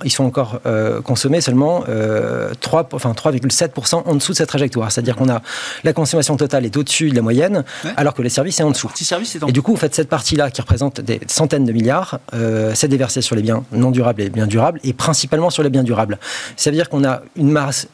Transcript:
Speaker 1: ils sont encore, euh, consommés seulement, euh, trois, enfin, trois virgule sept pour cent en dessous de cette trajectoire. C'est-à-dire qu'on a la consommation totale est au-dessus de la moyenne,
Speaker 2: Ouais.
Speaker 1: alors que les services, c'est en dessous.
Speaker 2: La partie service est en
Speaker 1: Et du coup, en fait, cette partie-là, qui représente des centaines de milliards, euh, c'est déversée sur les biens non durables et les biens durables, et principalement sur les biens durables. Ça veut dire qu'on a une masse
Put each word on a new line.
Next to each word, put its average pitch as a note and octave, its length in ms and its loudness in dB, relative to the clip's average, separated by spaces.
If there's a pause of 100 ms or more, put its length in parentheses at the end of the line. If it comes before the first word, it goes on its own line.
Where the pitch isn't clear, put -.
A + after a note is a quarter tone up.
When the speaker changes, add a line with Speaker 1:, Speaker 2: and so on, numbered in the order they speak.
Speaker 1:
ils C3+ 60 -2
sont C3+ 140 2
encore, A#2+ 420 -2
euh, A2 360 0
consommés C#3 380 0
seulement, D3 480 2
euh, A2 720 -2
trois, D#3+ 320 0
enfin, B2+ 220 -2
trois D3+ 180 0
virgule B2+ 200 0
sept D#3+ 200 0
pour B2 140 -8
cent E3+ 200 0
en E3+ 80 2
dessous C#3+ 180 0
de - 60 -2
cette D#3 100 0
trajectoire. B2 420 0
C'est-à-dire A#2+ 260 0
qu'on C3 120 2
a A#2+ 140 0 (420)
la D#3+ 80 2
consommation D3+ 440 0
totale C3+ 280 0
est A2+ 120 -4
au-dessus D3+ 340 0
de C3 60 2
la A#2 60 4
moyenne, C#3+ 420 2 (200)
Speaker 2:
Ouais. D#3 120 -4
Speaker 1:
alors C#3+ 180 2
que C3+ 80 -4
les A#2+ 60 0
services, C#3 280 -2
c'est E3 60 0
en D3+ 80 4
dessous. C3 160 -2
Speaker 2:
La - 40 -6
partie - 140 -8
service F#3 320 -4
est D3+ 80 -6
en C#3+ 40 0
Speaker 1:
Et C3 40 2
du C3+ 100 2
coup, A3 120 2
en - 20 2
fait, D3+ 180 0
cette D#3 140 0
partie-là, D3 420 0
qui - 100 -6
représente C3 400 0
des A2 260 -4
centaines C#3+ 380 2
de A#2 80 2
milliards, B2+ 460 0 (160)
euh, A2 400 0
c'est D3 140 0
déversée C3 320 0
sur A#2 160 0
les G#2+ 60 2
biens A2+ 300 0
non A#2+ 180 4
durables A#2+ 300 2
et G2+ 40 0
les G2+ 60 -2
biens A2 160 0
durables, B2+ 380 2
et C3 80 0
principalement D#3 580 0
sur E3 120 0
les C#3+ 80 2
biens C3 120 4
durables. G#2+ 360 0 (380)
Ça - 140 0
veut D3 60 0
dire E3 120 0
qu'on C#3 160 0
a B2+ 180 0 (140)
une D3 140 4
masse C#3+ 440 0